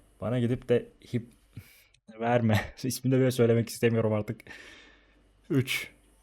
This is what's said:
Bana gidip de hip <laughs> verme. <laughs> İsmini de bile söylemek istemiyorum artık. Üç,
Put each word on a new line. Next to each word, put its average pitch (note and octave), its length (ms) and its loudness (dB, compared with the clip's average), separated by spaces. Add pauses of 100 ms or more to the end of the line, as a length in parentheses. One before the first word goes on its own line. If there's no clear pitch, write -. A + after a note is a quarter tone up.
(200)
Bana A#2+ 200 -2
gidip A#2+ 280 -2
de A#2+ 240 0 (220)
hip A#2 140 -6 (440)
<laughs> - 480 -20
verme. A2+ 540 2
<laughs> - 100 -10
İsmini C3 300 -2
de B2+ 60 4
bile C3 100 2
söylemek A#2 380 2
istemiyorum A2+ 440 0
artık. G#2+ 280 -4 (1120)
Üç, - 400 -2 (320)